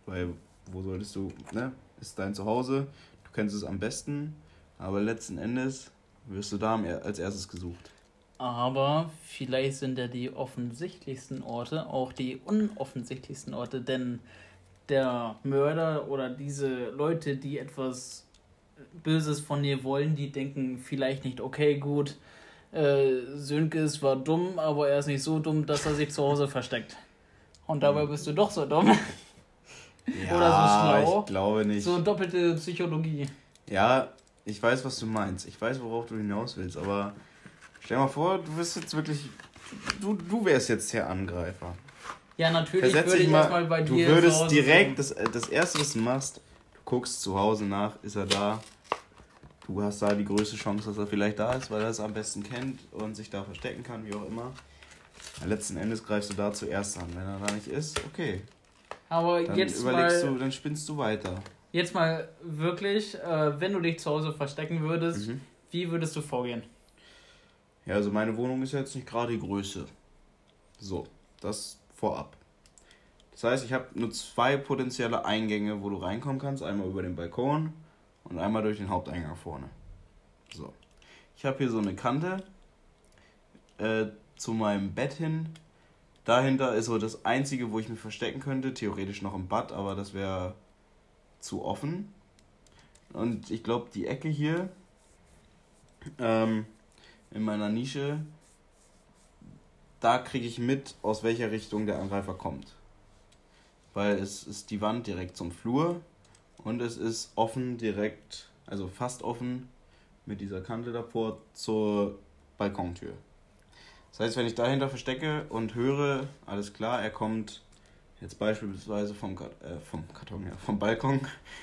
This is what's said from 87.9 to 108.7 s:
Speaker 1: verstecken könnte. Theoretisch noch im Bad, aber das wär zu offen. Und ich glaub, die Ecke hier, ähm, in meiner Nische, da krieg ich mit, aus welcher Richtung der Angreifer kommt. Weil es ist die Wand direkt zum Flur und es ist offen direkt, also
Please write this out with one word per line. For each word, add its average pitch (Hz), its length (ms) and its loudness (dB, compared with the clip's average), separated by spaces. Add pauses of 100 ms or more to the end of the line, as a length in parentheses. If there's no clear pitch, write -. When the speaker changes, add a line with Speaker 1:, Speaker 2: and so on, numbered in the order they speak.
Speaker 1:
verstecken 110 400 -6
könnte. 135 340 -2
Theoretisch 98 480 -4
noch 98 140 -4
im 92 120 -6
Bad, 107 260 -2
aber 98 220 -4
das 98 180 -8
wär 95 420 -4 (880)
zu - 240 -8
offen. 170 480 -6 (960)
Und 110 400 -4
ich 110 120 -4
glaub, 233 280 -2
die - 160 -4
Ecke - 220 -4
hier, 156 400 0 (1500)
ähm, 110 460 2 (640)
in 107 120 -4
meiner 107 260 0
Nische, 139 500 -2 (1800)
da 120 180 6
krieg - 260 -4
ich 117 160 -6
mit, 135 420 0
aus 107 220 -2
welcher 117 280 0
Richtung 107 340 -4
der 92 140 -2
Angreifer 95 340 -4
kommt. - 420 -10 (1200)
Weil 101 240 2
es 98 260 -6
ist - 280 -14
die 104 100 -4
Wand 113 260 0
direkt 90 300 -8
zum 87 140 -8
Flur 160 500 0 (640)
und 120 180 -4
es 117 160 -4
ist - 380 -4
offen 123 420 -2
direkt, 107 720 -4 (160)
also 98 220 -6